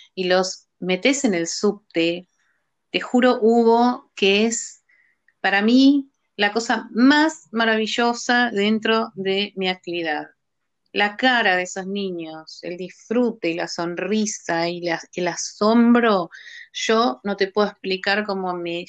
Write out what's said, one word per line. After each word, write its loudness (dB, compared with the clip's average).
y -6
los 0
metés 0
en 2
el -2
subte, -2
te -2
juro, 2
Hugo, 4
que 2
es -6
para 0
mí 4
la 0
cosa -4
más 2
maravillosa 0
dentro 0
de -4
mi -4
actividad. -6
La -2
cara 2
de 0
esos -10
niños, -8
el -10
disfrute -4
y -4
la -6
sonrisa -4
y -8
la, -4
el -4
asombro, 2
yo 0
no -6
te 0
puedo 0
explicar -4
cómo -4
me -8